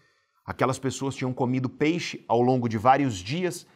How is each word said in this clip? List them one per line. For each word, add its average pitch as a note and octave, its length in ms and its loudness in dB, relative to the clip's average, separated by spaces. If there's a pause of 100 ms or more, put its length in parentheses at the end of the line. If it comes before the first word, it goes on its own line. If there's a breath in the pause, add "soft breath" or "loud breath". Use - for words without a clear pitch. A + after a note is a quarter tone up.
(440)
Aquelas - 340 -2
pessoas C3+ 360 -4
tinham B2+ 180 -4
comido B2+ 360 -2
peixe - 580 -2
ao A#2 140 2
longo B2 280 4
de A2 80 -2
vários B2+ 400 4
dias E3 600 -6